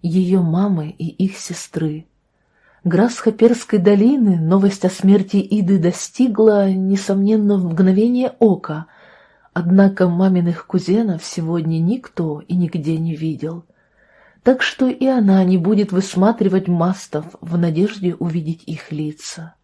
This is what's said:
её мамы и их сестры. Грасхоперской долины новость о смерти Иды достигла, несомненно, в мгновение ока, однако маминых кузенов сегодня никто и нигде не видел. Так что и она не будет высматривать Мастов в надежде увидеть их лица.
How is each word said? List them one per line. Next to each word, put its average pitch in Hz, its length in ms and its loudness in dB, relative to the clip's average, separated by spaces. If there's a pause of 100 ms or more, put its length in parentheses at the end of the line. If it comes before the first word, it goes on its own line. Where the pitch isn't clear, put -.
её 180 400 0
мамы 170 560 0
и 165 100 -6
их 190 300 -4
сестры. 160 680 -8 (760)
Грасхоперской 226 920 0
долины 208 600 4
новость 190 460 2
о 185 60 2
смерти 196 480 2 (120)
Иды 196 280 0
достигла, 202 920 2
несомненно, 196 880 0
в 185 80 0
мгновение 196 760 2
ока, 160 480 0 (680)
однако 190 520 4
маминых 175 600 0
кузенов 185 580 -2
сегодня 165 540 -4
никто 165 680 -4
и - 80 -6
нигде 165 440 -2
не 165 180 -4
видел. 160 480 -8 (760)
Так 254 180 2
что - 280 -2
и 254 180 -2
она 202 380 2
не 185 120 2
будет 202 360 0
высматривать 190 760 0
Мастов 170 560 -4 (160)
в 170 160 -8
надежде 175 600 -2
увидеть 165 500 -6
их - 260 -12
лица. 151 720 -12